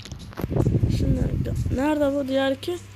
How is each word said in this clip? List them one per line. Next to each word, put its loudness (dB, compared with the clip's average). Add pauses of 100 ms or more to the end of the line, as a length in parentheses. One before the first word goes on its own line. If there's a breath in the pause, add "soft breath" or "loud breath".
(1000)
Şimdi 2 (540)
nerede 2
bu 0
diğer 2
iki? -4 (180)